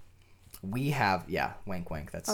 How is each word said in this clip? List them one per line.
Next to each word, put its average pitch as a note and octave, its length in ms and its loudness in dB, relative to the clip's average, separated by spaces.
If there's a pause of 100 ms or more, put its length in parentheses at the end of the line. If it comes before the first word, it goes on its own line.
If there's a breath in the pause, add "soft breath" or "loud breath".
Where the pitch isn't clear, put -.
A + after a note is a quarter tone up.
(600)
we B2+ 300 0
have, G2 380 4
yeah, D2 240 0 (140)
wank, F2+ 220 -4
wank. D#2 220 -4
That's - 240 -6